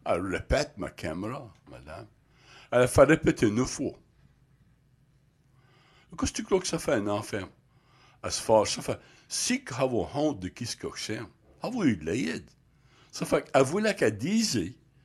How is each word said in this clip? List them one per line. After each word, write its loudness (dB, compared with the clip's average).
Elle 0
répète -2
ma -8
caméra, -8
madame. -16
Elle 6
a 6
fait 6
répéter 4
neuf 0
fois. -4
Qu'est-ce 0
que -6
tu -4
crois 2
que -8
ça -2
fait -2
un 0
enfant ? -4
Elle -6
se -4
fâche. 4
Ça -10
fait, -6
si -2
que -10
vous 0
honte -2
de -6
qui -10
ce -8
que -10
c'est, -8
vous -4
eu 4
de -12
l'aide. -4
Ça -8
fait -2
qu'elle 6
voulait 0
qu'elle 2
disait, 0